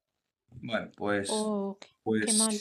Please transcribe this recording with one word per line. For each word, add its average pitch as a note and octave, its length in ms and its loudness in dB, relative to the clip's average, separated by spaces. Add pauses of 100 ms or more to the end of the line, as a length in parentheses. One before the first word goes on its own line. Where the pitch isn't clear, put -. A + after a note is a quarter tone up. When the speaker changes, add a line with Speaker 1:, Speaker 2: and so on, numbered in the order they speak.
(640)
Speaker 1:
Bueno, G#2+ 340 -4
pues, G2+ 340 0
Speaker 2:
Oh, G#3 500 0
qué, - 80 -18 (320)
qué G#2+ 60 0
Speaker 1:
pues, A2 60 2
Speaker 2:
mal. A2 280 4